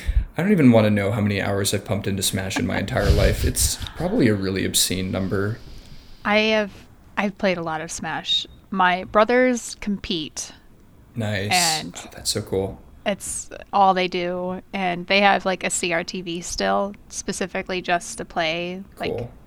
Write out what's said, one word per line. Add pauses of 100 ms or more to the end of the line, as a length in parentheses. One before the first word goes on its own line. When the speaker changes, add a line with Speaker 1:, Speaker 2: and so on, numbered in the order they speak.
(380)
Speaker 1:
I
don't
even
wanna
know
how
many
hours
I've
pumped
into
Smash
in
my
entire
life.
It's (180)
probably
a
really
obscene
number. (680)
Speaker 2:
I
have, (460)
I've
played
a
lot
of
Smash. (260)
My
brothers
compete. (640)
Speaker 1:
Nice.
Speaker 2:
And
Speaker 1:
Oh,
that's
so
cool. (260)
Speaker 2:
it's (240)
all
they
do. (100)
And
they
have,
like,
a
C
R
T
V
still, (160)
specifically
just
to
play, (160)
like,
Speaker 1:
Cool. (160)